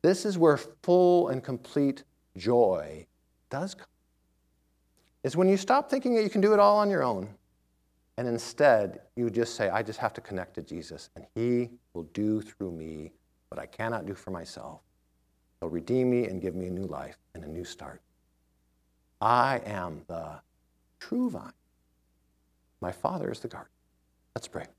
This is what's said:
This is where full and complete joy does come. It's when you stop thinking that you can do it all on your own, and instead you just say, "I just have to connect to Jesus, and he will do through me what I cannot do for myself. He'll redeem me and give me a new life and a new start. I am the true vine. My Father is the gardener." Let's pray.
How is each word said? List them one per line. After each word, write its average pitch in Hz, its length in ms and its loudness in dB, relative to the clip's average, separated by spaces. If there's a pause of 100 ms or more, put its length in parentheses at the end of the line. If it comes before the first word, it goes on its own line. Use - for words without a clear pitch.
This 180 220 2
is 196 140 -2
where 160 180 6
full 180 720 4
and 131 140 -4
complete 139 600 -2 (320)
joy 90 680 2 (440)
does 165 240 -6
come. - 140 -20 (1400)
It's 135 100 -2
when 185 140 4
you 196 80 6
stop 262 340 2
thinking 254 240 0
that 226 80 4
you 202 80 0
can 202 100 2
do 208 120 6
it 208 80 6
all 208 180 8
on 208 100 2
your 180 140 0
own, 104 320 -2 (800)
and 123 120 -4
instead 117 760 2 (140)
you 120 120 0
just 113 280 -2
say, 104 120 0
"I 101 140 -2
just 104 160 -8
have 110 160 -2
to - 60 -12
connect 92 340 -8
to - 80 -10
Jesus, 80 540 -14
and - 180 -18
he 120 360 0 (220)
will 85 120 -10
do 107 360 -2
through 98 300 -10
me 80 420 -12 (360)
what - 100 -10
I - 80 -10
cannot 113 400 -6
do 98 80 -6
for - 160 -14
myself. - 520 -12 (760)
He'll 82 120 -6
redeem 123 400 0
me 120 160 2
and 92 140 -6
give 90 140 -4
me 92 140 -6
a - 20 -6
new 92 140 -6
life 71 340 -10 (160)
and 85 80 -14
a 73 60 -14
new 85 160 -10
start. - 360 -16 (1200)
I 123 440 4
am 87 420 -8
the 80 360 -10 (580)
true 247 300 -2
vine. - 220 -12 (1300)
My 90 120 -6
Father - 380 -6
is 113 100 -12
the - 80 -12
gardener." - 240 -16 (600)
Let's - 140 -12
pray. - 180 -12 (120)